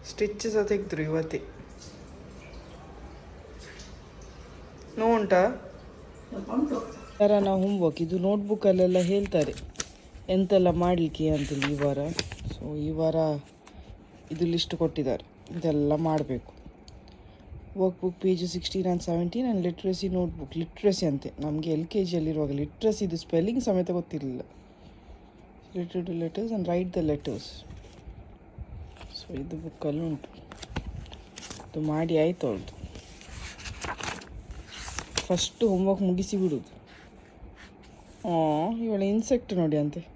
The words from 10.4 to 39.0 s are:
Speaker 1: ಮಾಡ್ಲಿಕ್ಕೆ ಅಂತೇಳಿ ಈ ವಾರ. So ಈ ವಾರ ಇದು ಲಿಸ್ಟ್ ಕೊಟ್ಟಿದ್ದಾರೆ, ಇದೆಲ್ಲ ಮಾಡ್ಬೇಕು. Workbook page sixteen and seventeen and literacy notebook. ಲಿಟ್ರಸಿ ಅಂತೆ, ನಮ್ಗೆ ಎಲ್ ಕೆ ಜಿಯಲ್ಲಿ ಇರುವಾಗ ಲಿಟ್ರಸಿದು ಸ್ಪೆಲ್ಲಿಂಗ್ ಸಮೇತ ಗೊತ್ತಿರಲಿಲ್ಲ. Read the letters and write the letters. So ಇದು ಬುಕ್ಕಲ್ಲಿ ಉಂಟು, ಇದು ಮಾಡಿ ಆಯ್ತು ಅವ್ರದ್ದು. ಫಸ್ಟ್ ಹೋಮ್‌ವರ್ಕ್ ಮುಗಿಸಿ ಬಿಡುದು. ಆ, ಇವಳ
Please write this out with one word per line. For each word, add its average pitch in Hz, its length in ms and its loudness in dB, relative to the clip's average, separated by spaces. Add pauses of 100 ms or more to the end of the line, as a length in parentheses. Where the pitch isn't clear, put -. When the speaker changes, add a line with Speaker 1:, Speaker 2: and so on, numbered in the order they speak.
Speaker 1:
ಮಾಡ್ಲಿಕ್ಕೆ 170 580 2
ಅಂತೇಳಿ 143 440 2
ಈ 143 60 0
ವಾರ. 143 200 2 (500)
So - 300 -6
ಈ 151 120 -2
ವಾರ 160 240 2 (1160)
ಇದು 165 140 0
ಲಿಸ್ಟ್ 170 320 0
ಕೊಟ್ಟಿದ್ದಾರೆ, 156 480 0 (340)
ಇದೆಲ್ಲ 147 360 4
ಮಾಡ್ಬೇಕು. 151 640 0 (1200)
Workbook 185 460 2
page 180 320 2
sixteen 180 280 -2
and 180 200 2
seventeen 175 480 0
and 175 140 2
literacy 185 420 0
notebook. 165 500 -2
ಲಿಟ್ರಸಿ 180 480 2
ಅಂತೆ, 139 340 0
ನಮ್ಗೆ 156 300 -2
ಎಲ್ 160 160 0
ಕೆ 196 180 0
ಜಿಯಲ್ಲಿ 165 260 0
ಇರುವಾಗ 151 200 0
ಲಿಟ್ರಸಿದು 170 680 0
ಸ್ಪೆಲ್ಲಿಂಗ್ 208 480 0
ಸಮೇತ 185 260 2
ಗೊತ್ತಿರಲಿಲ್ಲ. 143 500 -4 (1400)
Read 175 300 -2
the 185 60 -4
letters 170 400 -2
and 196 120 0
write 180 300 0
the 175 80 2
letters. 147 400 0 (1600)
So - 380 -10
ಇದು - 160 -8
ಬುಕ್ಕಲ್ಲಿ 156 440 -2
ಉಂಟು, 156 280 -2 (1400)
ಇದು 156 100 -4
ಮಾಡಿ 156 380 2
ಆಯ್ತು 165 280 4
ಅವ್ರದ್ದು. - 400 -6 (2250)
ಫಸ್ಟ್ - 500 0
ಹೋಮ್‌ವರ್ಕ್ 190 380 4
ಮುಗಿಸಿ 185 340 2
ಬಿಡುದು. 170 400 0 (1500)
ಆ, 160 420 4 (140)
ಇವಳ 208 180 2